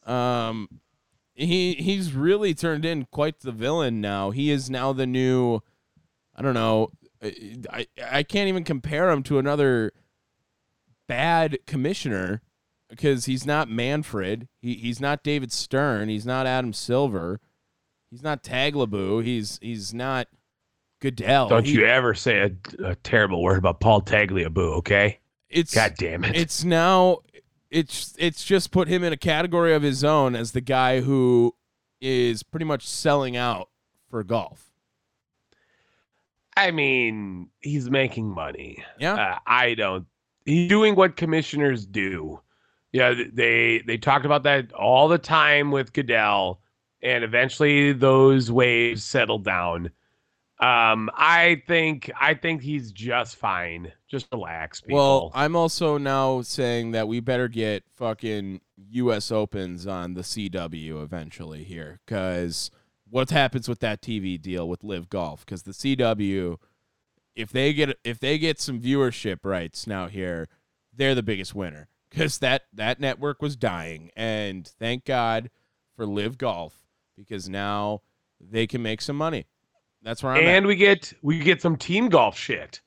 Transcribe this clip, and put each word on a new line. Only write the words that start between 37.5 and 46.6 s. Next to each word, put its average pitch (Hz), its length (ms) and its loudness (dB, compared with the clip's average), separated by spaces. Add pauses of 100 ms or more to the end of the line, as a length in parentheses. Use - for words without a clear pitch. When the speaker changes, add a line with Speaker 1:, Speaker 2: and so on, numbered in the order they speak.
Speaker 2:
he's 143 300 -4
making 127 380 0
money. 78 540 -10 (160)
Speaker 1:
Yeah. 175 160 -2
Speaker 2:
Uh, 92 320 0
I 120 280 2
don't, 95 320 -2 (400)
he's 175 240 2
doing 214 240 6
what 190 220 4
commissioners 147 680 0
do. 95 560 -6 (520)
Yeah, 123 200 4
th-, 120 220 -4
they, 117 520 2
they 117 120 -4
talked 139 260 2
about 143 200 2
that 139 280 2
all 127 360 4
the 165 100 4
time 147 520 4
with 135 220 -2
Goodell, 107 680 0 (420)